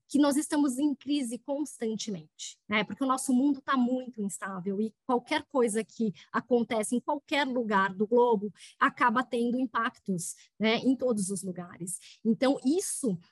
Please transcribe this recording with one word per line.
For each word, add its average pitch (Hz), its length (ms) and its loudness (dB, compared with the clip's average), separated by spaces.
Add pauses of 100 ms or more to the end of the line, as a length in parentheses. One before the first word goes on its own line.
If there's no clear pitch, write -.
que 277 120 0
nós 285 180 4
estamos 294 400 0
em 294 160 0
crise 254 460 -4
constantemente, 220 1200 -8 (120)
né? 208 140 0
Porque - 200 -6
o 269 40 0
nosso 262 260 0
mundo 269 260 4
tá 285 160 -2
muito 254 460 0
instável 196 580 -6
e 220 140 -2 (120)
qualquer 247 460 0
coisa 226 320 2
que 220 300 -4 (180)
acontece 240 640 0
em 240 40 2
qualquer 294 480 -2
lugar 214 460 0
do 202 120 0
globo 226 480 4 (260)
acaba 247 440 2
tendo 240 360 0
impactos, 233 760 -4 (240)
né, 220 180 2
em 262 180 2
todos 214 360 -2
os 196 120 -4
lugares. 180 540 -10 (260)
Então, 254 400 2
isso 262 540 0 (140)